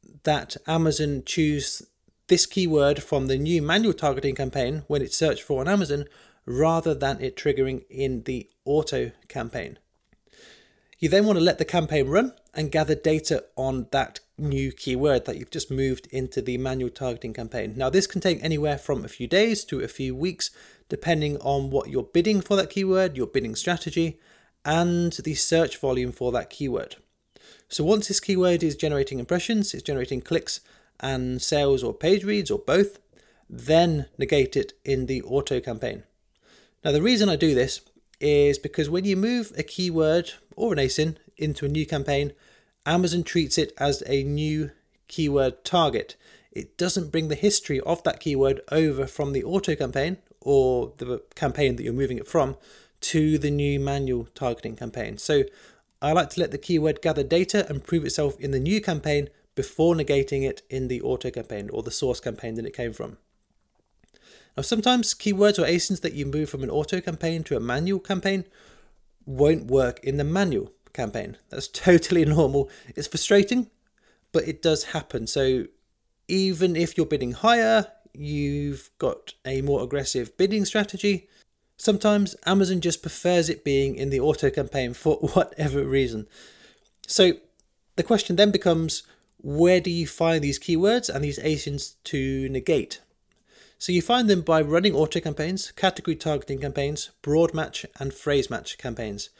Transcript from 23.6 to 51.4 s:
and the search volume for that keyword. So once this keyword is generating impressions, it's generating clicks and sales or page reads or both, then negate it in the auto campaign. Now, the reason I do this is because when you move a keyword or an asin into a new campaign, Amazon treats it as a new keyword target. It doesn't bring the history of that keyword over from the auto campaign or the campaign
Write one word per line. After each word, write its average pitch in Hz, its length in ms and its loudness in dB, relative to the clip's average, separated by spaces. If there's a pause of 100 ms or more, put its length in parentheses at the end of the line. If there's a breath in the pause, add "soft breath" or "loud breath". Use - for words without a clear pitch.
and 170 480 2
the 151 220 -6
search - 420 2
volume 127 340 0
for 123 200 -2
that 120 180 -2
keyword. - 480 -6 (720 loud breath)
So - 140 -2
once 208 240 2
this 196 120 0
keyword 180 440 2
is 151 120 0
generating 139 440 -2
impressions, 196 540 -2
it's - 100 -10
generating 131 380 -4
clicks - 380 -4 (400 soft breath)
and 127 420 -4
sales 139 420 2
or 113 100 -4
page 185 300 2
reads 202 280 -2
or 101 80 -2
both, 196 400 2 (500 soft breath)
then 151 580 2 (100)
negate 135 380 2
it - 180 -2 (100)
in 135 220 -2
the 127 180 -4
auto 135 360 -2
campaign. 117 440 -8 (800 soft breath)
Now, 156 80 0
the 147 100 4
reason 208 280 4
I 165 60 2
do 151 200 4
this 127 260 0 (380)
is 143 380 4
because 147 320 -4
when 180 160 -2
you 196 100 2
move 226 420 0
a 151 60 -4
keyword 165 680 0 (240)
or 226 180 0
an 147 60 0
asin 151 380 0 (200)
into 151 280 -4
a 139 40 -2
new 151 160 0
campaign, 143 480 -2 (520 soft breath)
Amazon 170 380 2
treats 160 340 0
it 151 200 0
as 139 300 0
a 139 160 2
new 151 480 -2 (360)
keyword 139 560 0
target. 151 520 0 (360 soft breath)
It - 260 -14
doesn't 175 340 -2
bring 160 160 0
the 151 80 -2
history 156 460 0
of 165 220 -2
that - 160 -2
keyword 135 420 2 (100)
over 143 340 2
from 139 280 -6
the 135 100 -2
auto 180 320 0
campaign 139 420 -2 (220)
or 131 580 2
the 123 240 -6 (140)
campaign 135 400 0